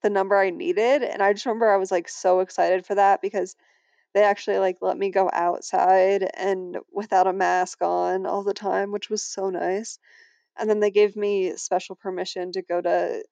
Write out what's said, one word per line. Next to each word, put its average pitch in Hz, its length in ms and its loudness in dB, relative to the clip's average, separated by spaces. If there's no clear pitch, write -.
the 208 80 2
number 196 260 2
I 196 140 4
needed, 190 520 0
and 214 200 -4
I 202 100 4
just 208 140 -4
remember 226 240 2
I 196 60 6
was, 190 140 -2
like, 175 180 -2
so 185 320 2
excited 185 460 0
for 208 80 -2
that 196 260 4
because 196 360 -4
they 202 100 6
actually, 202 340 0
like, 185 220 0
let 185 160 -2
me 196 140 -2
go 190 220 2
outside 185 1000 2
and 185 440 -4
without 196 340 2
a 185 60 0
mask 180 500 0
on 180 440 0
all 196 180 -4
the 202 100 -2
time, 202 380 -4
which 202 180 -8
was 214 140 -4
so 190 260 -6
nice, 185 480 -4
and 214 120 -4
then 208 100 2
they 208 100 2
gave 208 260 2
me 202 400 -2
special - 400 -6
permission 185 560 -8
to 185 100 -6
go 175 180 -4
to 175 500 -2